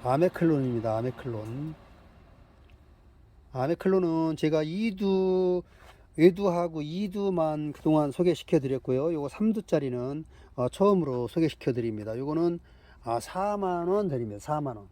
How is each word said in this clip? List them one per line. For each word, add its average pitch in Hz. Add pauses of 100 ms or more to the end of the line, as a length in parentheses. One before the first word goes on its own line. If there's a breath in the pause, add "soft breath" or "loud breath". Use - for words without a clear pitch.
아메클론입니다. 131
아메클론. 123 (1800)
아메클론은 160
제가 156
이 190
두, 185 (540 loud breath)
외두하고 170
이 180
두만 160
그동안 151
소개시켜 170
드렸고요. 135
요거 143
삼 214
두짜리는, 139 (300 soft breath)
어, 123
처음으로 147
소개시켜 156
드립니다. 110
요거는, 165 (420 soft breath)
아, 117
사만 185
원 196
드립니다. 113
사만 147
원. 101